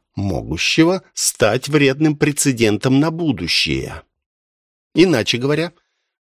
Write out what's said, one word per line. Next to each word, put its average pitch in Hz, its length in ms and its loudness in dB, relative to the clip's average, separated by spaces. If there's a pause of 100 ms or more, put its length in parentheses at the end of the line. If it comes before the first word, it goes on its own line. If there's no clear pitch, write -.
(160)
могущего 147 880 0 (100)
стать - 540 0
вредным 143 480 2
прецедентом 131 840 2
на 160 100 0
будущее. 85 920 -4 (920)
Иначе 147 420 2
говоря, 151 360 -2 (480)